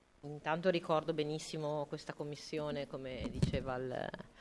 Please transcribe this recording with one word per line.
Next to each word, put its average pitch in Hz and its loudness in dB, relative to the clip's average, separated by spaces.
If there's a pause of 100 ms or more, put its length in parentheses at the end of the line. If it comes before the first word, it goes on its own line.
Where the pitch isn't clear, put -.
(220)
intanto 156 2
ricordo 165 4
benissimo 151 0
questa 151 -6
commissione, 147 -2
come 131 -4
diceva 131 2
il, 127 0 (540)